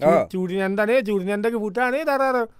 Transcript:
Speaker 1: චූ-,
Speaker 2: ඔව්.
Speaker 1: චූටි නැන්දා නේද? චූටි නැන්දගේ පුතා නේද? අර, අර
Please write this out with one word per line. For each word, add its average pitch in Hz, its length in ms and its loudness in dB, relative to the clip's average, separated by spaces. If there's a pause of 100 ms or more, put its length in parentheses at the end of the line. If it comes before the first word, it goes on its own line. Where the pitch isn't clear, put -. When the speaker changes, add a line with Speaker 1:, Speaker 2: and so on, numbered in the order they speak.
Speaker 1:
චූ-, 147 120 4
Speaker 2:
ඔව්. 135 160 2
Speaker 1:
චූටි 185 300 -4
නැන්දා 196 280 0
නේද? 240 200 2
චූටි 196 200 -2
නැන්දගේ 208 320 -2
පුතා 214 320 -2
නේද? 302 180 -2
අර, 277 120 2
අර 262 160 0 (240)